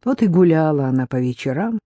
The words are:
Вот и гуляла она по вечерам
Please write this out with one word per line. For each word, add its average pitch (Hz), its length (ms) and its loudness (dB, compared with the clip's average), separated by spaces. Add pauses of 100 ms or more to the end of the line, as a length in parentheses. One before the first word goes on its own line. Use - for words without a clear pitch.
Вот 226 180 -2
и 226 60 2
гуляла 160 600 2
она 131 200 -2
по 131 120 -4
вечерам 139 680 -4